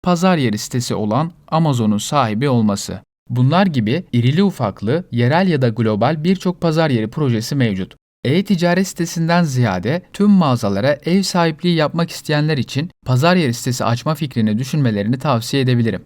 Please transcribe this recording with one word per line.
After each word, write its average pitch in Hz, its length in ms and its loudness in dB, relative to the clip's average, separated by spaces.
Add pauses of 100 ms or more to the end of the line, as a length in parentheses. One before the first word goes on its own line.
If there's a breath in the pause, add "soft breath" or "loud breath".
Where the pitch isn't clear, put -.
Pazar 180 340 2
yeri 113 200 0
sitesi 123 380 -4
olan 110 360 -2 (160)
Amazon'un 120 500 2
sahibi 120 520 0
olması. 104 520 0 (280)
Bunlar 135 360 2
gibi 139 380 0 (100)
irili 127 300 2
ufaklı, 123 680 -2
yerel 131 360 2
ya 151 140 2
da 123 80 2
global 113 540 0
birçok 185 380 -2
pazar 160 280 0
yeri 110 200 0
projesi 123 460 -2
mevcut. 101 400 -2 (280)
E-ticaret 175 640 0
sitesinden 170 560 0
ziyade 123 580 0 (120)
tüm 202 160 2
mağazalara 131 760 2
ev 185 160 2
sahipliği 170 540 0
yapmak 165 340 -2
isteyenler 151 480 -2
için 139 320 -4 (160)
pazar 147 300 2
yeri 147 180 0
sitesi 123 320 -4
açma 120 300 -2
fikrini 113 440 -2
düşünmelerini 127 600 -2
tavsiye 135 440 -2
edebilirim. 117 420 0